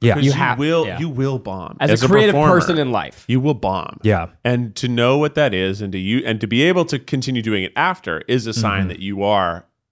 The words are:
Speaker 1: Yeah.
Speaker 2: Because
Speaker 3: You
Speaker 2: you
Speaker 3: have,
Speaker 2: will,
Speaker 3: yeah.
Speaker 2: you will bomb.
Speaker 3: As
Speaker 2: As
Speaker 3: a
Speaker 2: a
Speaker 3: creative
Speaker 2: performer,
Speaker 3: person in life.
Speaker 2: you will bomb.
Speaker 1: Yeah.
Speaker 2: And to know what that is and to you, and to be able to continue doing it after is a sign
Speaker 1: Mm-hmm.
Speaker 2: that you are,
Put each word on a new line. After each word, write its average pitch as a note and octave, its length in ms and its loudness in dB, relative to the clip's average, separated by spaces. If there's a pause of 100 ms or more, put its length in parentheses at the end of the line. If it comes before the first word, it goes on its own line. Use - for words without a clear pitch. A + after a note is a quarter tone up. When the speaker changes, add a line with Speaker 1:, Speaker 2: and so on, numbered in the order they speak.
Speaker 1:
Yeah. A2+ 140 4
Speaker 2:
Because C#3+ 100 2
Speaker 3:
You C#3 60 4
Speaker 2:
you C3 60 0
Speaker 3:
have, B2 200 0
Speaker 2:
will, D#3 300 0
Speaker 3:
yeah. F2+ 120 -8
Speaker 2:
you E3 80 -4
will C3+ 300 -4
bomb. F#2+ 420 -10
Speaker 3:
As C#3 120 2
Speaker 2:
As A2+ 100 2
Speaker 3:
a B2+ 40 2
Speaker 2:
a C3+ 40 4
Speaker 3:
creative G#3 240 6
Speaker 2:
performer, D3+ 220 4
Speaker 3:
person E3 240 2
in C3 120 0
life. E2+ 360 -6
Speaker 2:
you B2+ 120 2
will D3 140 0
bomb. F#2+ 480 -4
Speaker 1:
Yeah. G2 240 2 (180)
Speaker 2:
And A#2+ 340 -2
to C3 120 -4
know B2 300 2
what D3+ 160 0
that C#3+ 180 2
is F#2+ 300 -2
and G2 100 -6
to F#2+ 60 -4
you, G#2+ 260 0
and A2 160 -4
to A2+ 60 -4
be A#2 160 2
able F3 220 2
to D3 120 -6
continue B2+ 460 -4
doing G#2 200 -2
it - 120 -8
after D3 520 -4
is A#2 200 0
a A2+ 60 -6
sign G#2+ 280 0
Speaker 1:
Mm-hmm. F#2+ 80 -2
Speaker 2:
that F2 100 -12
you G2 240 -6
are, F#2 420 0 (260)